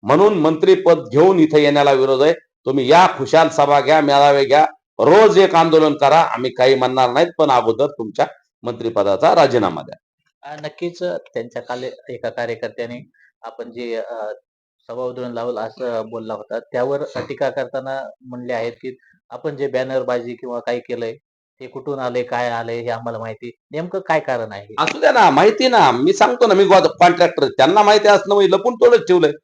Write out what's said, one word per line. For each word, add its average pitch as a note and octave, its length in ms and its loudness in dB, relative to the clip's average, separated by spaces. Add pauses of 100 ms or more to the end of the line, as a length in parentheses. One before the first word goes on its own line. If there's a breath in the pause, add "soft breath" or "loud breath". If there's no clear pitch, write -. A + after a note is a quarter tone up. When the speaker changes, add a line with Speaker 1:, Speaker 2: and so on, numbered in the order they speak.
Speaker 1:
म्हणून F3+ 360 2
मंत्रीपद E3 600 2 (140)
घेऊन F3 260 4
इथे D#3 240 2
येण्याला C#3+ 300 2
विरोध C3+ 300 2
आहे. D#3 100 2
तुम्ही C3+ 580 -6
या, F3 160 6 (120)
खुशाल D#3 300 2
सभा C#3+ 320 2
घ्या, D3+ 200 2
मेळावे C#3+ 440 4
घ्या, C#3+ 220 2 (320)
रोज F3 400 6
एक F#3 160 4
आंदोलन D#3+ 400 4
करा, C#3+ 260 2
आम्ही B2 340 -4
काही C3 200 4
म्हणणार B2+ 360 0
नाहीत, D#3 180 0 (100)
पण D3+ 120 2
अगोदर A#2 360 0
तुमच्या C#3 400 -6 (360)
मंत्रिपदाचा A2+ 720 -2
राजीनामा A2 480 0
द्या. - 140 -20 (460)
Speaker 2:
अ, D3 220 -18
नक्कीच, E3+ 380 -12
अ, F3 140 -6
त्यांच्या A#2+ 460 -12
काल B2+ 220 -12 (240)
एका A#2+ 200 -12
कार्यकर्त्याने A#2 800 -12 (320)
आपण A#2+ 300 -18
जे, A#2 220 -12
अ, A2 380 -12 (560)
सभा A#2+ 140 -12
उधळून B2 300 -10
लावलं A#2 280 -8
असं A2+ 500 -8
बोलला A2 240 -12
होता, G#2+ 240 -12
त्यावर C3+ 440 -6 (140)
टीका C3 340 -6
करताना C3 580 -10 (120)
म्हणले B2 320 -14
आहेत A#2 200 -6
की B2+ 240 -16 (340)
आपण C#3+ 260 -12
जे C#3 100 -6
बॅनरबाजी B2 680 -6
किंवा A#2+ 260 -12
काही A#2+ 200 -6
केलंय, A#2 340 -10 (460)
ते C3 60 -20
कुठून C3+ 320 -12
आलंय, B2 240 -6
काय B2 280 -6
आलंय, A#2 280 -8
हे A#2 100 -10
आम्हाला A#2 300 -8
माहिती. A2+ 320 -14 (200)
नेमकं F3 280 -10
काय D#3+ 220 -2
कारण A#2 320 -8
आहे? G2+ 260 -16
Speaker 1:
असू D#3 220 -2
द्या D4+ 120 4
ना, G#3+ 180 6
माहिती G3+ 380 2
ना, F3+ 220 4
मी C3 220 0
सांगतो B3 340 2
ना, G#3 80 2
मी G3 100 4
गो-, F#3 240 4 (120)
कॉन्ट्रॅक्टर E3+ 420 2
आहे. C3 100 -2
त्यांना F3 300 2
माहिती G#3 260 4
असणं G3 260 2
म्हणजे G3 180 4
लपून A#3+ 220 -2
थोडंच A#3 260 4
ठेवलंय. E3 320 2 (120)